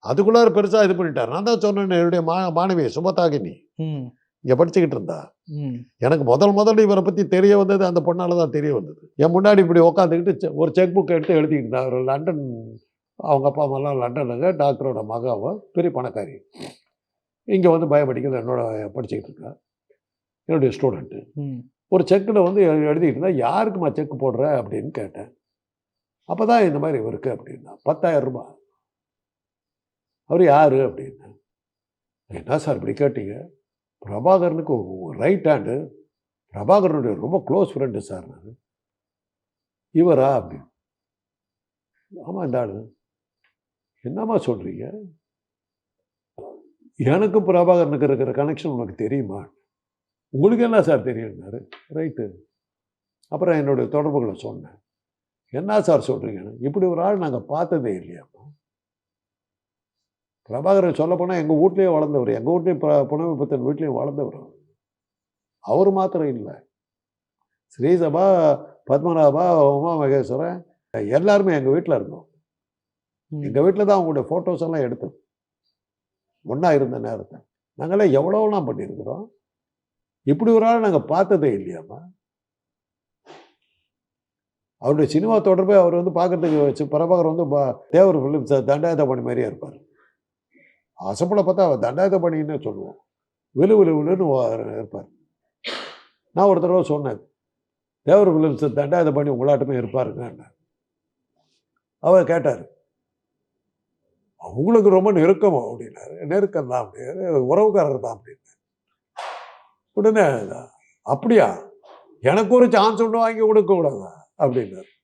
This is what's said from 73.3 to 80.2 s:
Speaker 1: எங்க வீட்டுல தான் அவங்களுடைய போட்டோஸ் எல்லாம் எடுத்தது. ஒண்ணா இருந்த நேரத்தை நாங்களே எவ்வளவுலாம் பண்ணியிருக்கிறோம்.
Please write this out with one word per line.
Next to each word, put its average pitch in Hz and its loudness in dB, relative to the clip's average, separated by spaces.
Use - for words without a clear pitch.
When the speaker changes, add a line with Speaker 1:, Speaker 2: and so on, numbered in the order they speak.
Speaker 1:
எங்க 139 -2
வீட்டுல 190 2
தான் 196 2
அவங்களுடைய 151 -2
போட்டோஸ் 170 -4
எல்லாம் 160 -4
எடுத்தது. - -8
ஒண்ணா 156 0
இருந்த 127 0
நேரத்தை 113 -10
நாங்களே 175 0
எவ்வளவுலாம் 196 0
பண்ணியிருக்கிறோம். - -10